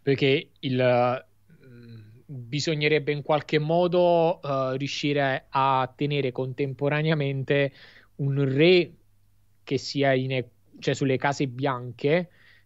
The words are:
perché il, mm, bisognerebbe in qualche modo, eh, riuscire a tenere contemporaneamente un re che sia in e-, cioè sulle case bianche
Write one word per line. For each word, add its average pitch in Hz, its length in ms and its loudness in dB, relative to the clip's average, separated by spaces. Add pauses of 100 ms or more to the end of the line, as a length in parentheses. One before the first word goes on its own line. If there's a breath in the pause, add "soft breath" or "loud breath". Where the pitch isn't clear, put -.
perché 139 480 0 (100)
il, 127 640 0 (400)
mm, 120 340 -20 (260)
bisognerebbe 147 840 -2
in 147 120 -4
qualche 151 360 0
modo, 170 840 2
eh, 135 360 -2
riuscire 139 720 -2
a 135 480 2
tenere 143 340 -2
contemporaneamente 139 1400 -2 (440 loud breath)
un 139 280 -2
re 160 480 4 (720)
che 135 140 -2
sia 135 340 0
in 131 180 0
e-, 127 200 -4 (280)
cioè 143 160 -2
sulle 147 220 0
case 143 320 -2
bianche 131 840 -2 (360 soft breath)